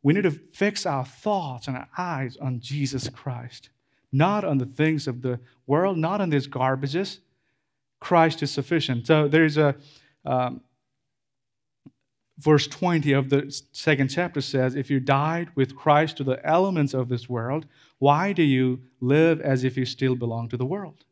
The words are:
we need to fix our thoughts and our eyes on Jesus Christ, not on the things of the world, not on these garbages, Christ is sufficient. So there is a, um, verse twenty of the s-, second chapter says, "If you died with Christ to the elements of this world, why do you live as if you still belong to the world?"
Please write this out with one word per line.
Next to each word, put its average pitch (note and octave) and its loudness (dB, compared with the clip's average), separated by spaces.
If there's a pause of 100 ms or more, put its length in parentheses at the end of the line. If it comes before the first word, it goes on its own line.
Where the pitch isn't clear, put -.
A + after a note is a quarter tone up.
we C#3+ 4
need G3+ 2
to F3 2
fix G3+ -6
our C#3 -2
thoughts D#3+ -6
and C3 -6
our - -12
eyes C#3+ -6
on C3 -6
Jesus C3+ -6
Christ, B2 -14 (420)
not F#3+ 2
on C#3+ 0
the B2+ -2
things D3+ -2
of B2 -8
the B2 -4 (260)
world, E3+ 0
not F3+ -2
on F3+ -2
these C#3+ 0
garbages, C3+ -2 (840)
Christ E3 4
is C#3 -4
sufficient. C3+ -2
So D3+ 4
there D#3+ 6
is D3+ 0
a, C#3+ 2 (500)
um, B2+ -4 (1800)
verse D3 4
twenty E3 0
of C3+ 2
the C#3 2
s-, - -14
second C#3 0
chapter E3+ -2
says, C3 -2
"If C3+ -6
you C#3 2
died D3+ 0
with C3+ -2
Christ D#3 2
to C#3+ -6
the C3 -2
elements E3 2
of B2 -2
this A#2+ -4
world, B2 -4 (340)
why D#3 4
do E3+ 2
you C3 2 (200)
live D#3 4
as C3 0
if B2+ -2
you B2+ -2
still C3 -2
belong A#2 -6
to B2 -6
the B2+ -2
world?" E3+ -10